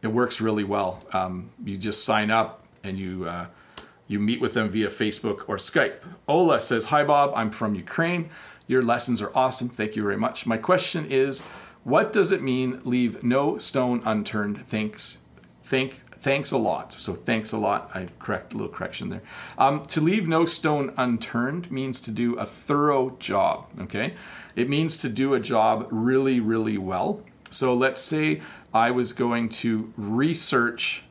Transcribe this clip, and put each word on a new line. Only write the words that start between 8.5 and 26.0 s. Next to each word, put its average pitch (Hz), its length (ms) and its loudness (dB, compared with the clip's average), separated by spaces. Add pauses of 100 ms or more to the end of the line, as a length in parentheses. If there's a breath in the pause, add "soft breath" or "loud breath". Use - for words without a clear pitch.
Your 131 160 4
lessons 117 380 2
are 104 140 -4
awesome. 127 340 2
Thank 113 260 -4
you 110 80 -2
very 101 140 0
much." - 300 -2
My 113 100 2
question 156 540 0
is, 135 320 2 (420 loud breath)
what 196 280 4
does 196 180 4
it 170 120 0
mean, 127 420 0
"Leave 123 380 0
no 135 360 2
stone 123 460 0
unturned"? 104 640 -2
Thanks, - 500 -6 (460)
thank, 131 380 -2 (140)
thanks 151 360 0
a 135 40 0
lot. 90 360 -2
So - 220 -6
thanks 110 360 -2
a 110 80 -4
lot. 104 340 0
I 92 140 -8 (140)
correct, - 320 -6
a - 40 -10
little - 160 -6
correction - 360 -8
there. 92 140 -8 (360 loud breath)
Um, 147 280 2
to - 140 0
leave 175 280 2
no 165 160 4
stone 151 520 0
unturned 123 760 -2
means 131 300 -4
to 113 100 -8
do 120 240 0
a 107 100 -4
thorough 139 720 2
job, 95 480 2 (140)
okay? 110 340 -4 (400 loud breath)
It 120 140 0
means 156 300 2
to 143 100 -4
do 135 260 2
a 123 60 2
job 110 500 2
really, 131 480 2